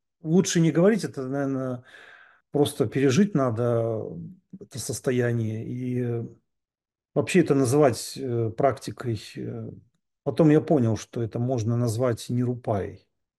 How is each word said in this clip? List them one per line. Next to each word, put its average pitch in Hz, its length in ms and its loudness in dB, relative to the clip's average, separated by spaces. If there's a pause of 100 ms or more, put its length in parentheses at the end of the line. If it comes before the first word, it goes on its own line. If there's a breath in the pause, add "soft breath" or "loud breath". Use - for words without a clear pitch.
(220)
лучше 170 380 2
не 165 120 4
говорить, 175 320 2
это, 131 240 -8
наверное, 131 560 -4 (680 loud breath)
просто 143 340 2
пережить 139 480 2
надо 117 720 0 (560)
это - 200 -16
состояние. 117 840 -2
И 123 580 -4 (880)
вообще 170 280 4
это 156 140 2
называть, 135 600 2
э, 117 380 -2
практикой, 123 640 -2 (160)
э, 117 340 -10 (540)
потом 151 260 4
я 151 120 6
понял, 123 360 2
что - 240 -8
это 113 180 -6
можно 120 380 -2
назвать 120 520 -2
нирупай. 120 760 -4 (320)